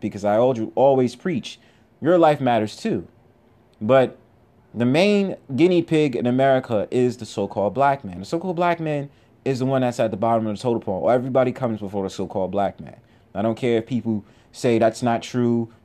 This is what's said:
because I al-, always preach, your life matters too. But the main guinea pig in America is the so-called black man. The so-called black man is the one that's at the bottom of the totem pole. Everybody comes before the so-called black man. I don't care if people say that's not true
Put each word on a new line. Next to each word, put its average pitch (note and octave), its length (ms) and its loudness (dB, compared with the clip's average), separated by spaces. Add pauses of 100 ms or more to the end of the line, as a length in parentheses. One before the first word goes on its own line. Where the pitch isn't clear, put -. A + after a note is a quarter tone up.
because G2+ 240 -6
I G#2 100 2
al-, A#2 400 2
always C3 400 4
preach, - 460 -6 (400)
your E3+ 180 4
life D3+ 220 4
matters A#2 340 0
too. C3+ 320 -6 (760)
But B2+ 380 2 (560)
the A2+ 100 0
main F#3+ 520 2 (180)
guinea E3+ 280 4
pig D3+ 340 0
in G#2+ 100 -2
America B2+ 640 2
is B2 280 0
the A2+ 60 -12
so-called G2+ 480 -4
black C3+ 320 0
man. F2+ 140 -12
The F#2 60 -10
so-called E3+ 320 -6
black F3 240 0
man D3 300 -4 (320)
is B2+ 180 -2
the B2+ 40 -2
one C3+ 160 2
that's B2 180 -2
at A2+ 120 0
the G2 80 -6
bottom A2+ 280 0
of G#2+ 80 -4
the G2 80 -12
totem A#2 200 -2
pole. F#2+ 280 -2
Everybody B2+ 400 2
comes A#2 300 -4
before G2 240 -6
the F#2 60 -4
so-called F#2+ 400 -6
black G2 280 -2
man. - 180 -18 (380)
I F#2+ 60 -6
don't A2+ 140 0
care A#2 240 0
if A2+ 80 -6
people A2 360 -4 (300)
say A#2 260 2
that's A#2 240 2
not A#2 200 0
true A#2 500 -2 (120)